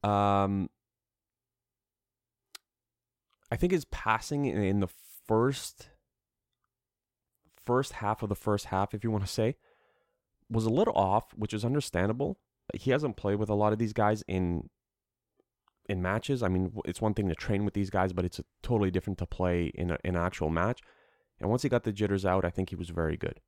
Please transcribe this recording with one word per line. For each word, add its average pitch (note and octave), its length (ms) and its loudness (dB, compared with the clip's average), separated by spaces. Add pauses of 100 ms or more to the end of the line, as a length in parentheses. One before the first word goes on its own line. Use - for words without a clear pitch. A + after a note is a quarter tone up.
Um, G2+ 640 2 (2750)
I A#2 60 -2
think F3 160 2
his E3 140 2
passing C#3 600 -2
in, G2+ 160 0
in G2 200 2
the F#2 80 0 (360)
first, A#2+ 640 0 (1700)
first B2+ 380 0
half G#2+ 280 -2
of G#2 80 -4
the G2+ 60 0
first G#2 300 0
half, G2 280 -2
if G#2 100 -8
you A2+ 80 0
wanna G2+ 160 0
say, A#2 280 0 (920)
was A2+ 160 0
a A2 40 4
little F3+ 260 2
off, G2 400 2
which G#2+ 180 -4
is G#2+ 100 -2
understandable. A#2+ 760 0 (360)
He - 180 -2
hasn't C#3 240 0
played G2+ 220 0
with G#2+ 120 0
a G#2+ 60 2
lot G#2 160 4
of G#2+ 80 0
these G#2+ 140 0
guys G#2+ 340 2
in, F2+ 420 0 (1160)
in F#2 140 -2
matches. A2+ 420 0
I F#2+ 60 2
mean, F#2 160 2
w-, G#2+ 200 -8
it's - 160 -4
one G#2+ 120 2
thing G2 160 0
to D#2+ 60 0
train G#2 280 -2
with G2+ 100 -2
these G2 160 -2
guys, F#2+ 220 0
but F2+ 140 -2
it's - 140 -6
a - 60 -10 (160)
totally G#2 300 2
different F#2 280 -2
to F2+ 60 -2
play F2 500 0
in F2 160 -2
a, D#2 120 0
in F2+ 120 0
an E2+ 60 0
actual E2+ 280 0
match. E2+ 320 0 (580)
And G2 100 -2
once B2 120 2
he C3+ 80 0
got A#2+ 140 2
the A2+ 100 0
jitters G2 320 0
out, F#2 200 2
I F2 40 0
think F#2 200 -2
he F2+ 60 -8
was F2 140 -8
very E2 260 0
good. - 320 -6